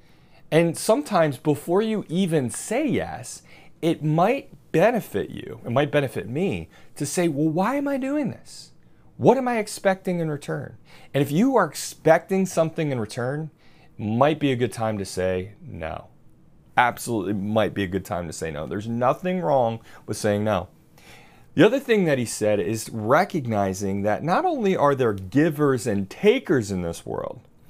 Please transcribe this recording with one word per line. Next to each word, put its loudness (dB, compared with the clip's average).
And 4
sometimes 2
before 0
you -2
even 0
say -4
yes, -4
it 0
might 2
benefit 2
you, -12
it -6
might 2
benefit -2
me -4
to -6
say, 0
"Well, 0
why 0
am -2
I -2
doing -2
this? -16
What 6
am -2
I 0
expecting -2
in -2
return?" -8
And 2
if 0
you 4
are 6
expecting 2
something 0
in -2
return, -6
it -8
might 4
be 2
a 0
good 0
time -2
to -4
say -2
no. -10
Absolutely 0
might 0
be -2
a -6
good -2
time -6
to -10
say -8
no. -8
There's -6
nothing -2
wrong 0
with -6
saying 0
no. 0
The 6
other 2
thing 2
that 2
he 0
said 0
is -4
recognizing 0
that 0
not 0
only 0
are 2
there 2
givers 0
and -2
takers 2
in -2
this -6
world, -8